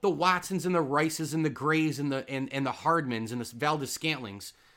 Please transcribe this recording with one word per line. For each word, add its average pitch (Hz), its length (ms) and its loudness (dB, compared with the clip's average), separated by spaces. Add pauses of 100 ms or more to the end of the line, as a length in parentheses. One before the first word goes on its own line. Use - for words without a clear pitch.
the 202 80 4
Watsons 180 560 2
and 180 80 2
the 170 80 6
Rices 151 520 0
and 160 120 2
the 151 40 2
Grays 151 500 2
and 143 120 0
the, 135 180 -4
and, 135 240 -4
and 139 120 0
the 127 60 0
Hardmans 123 600 0
and 120 100 -4
the 117 140 -10
Valdez 147 400 0
Scantlings, 127 580 -6 (240)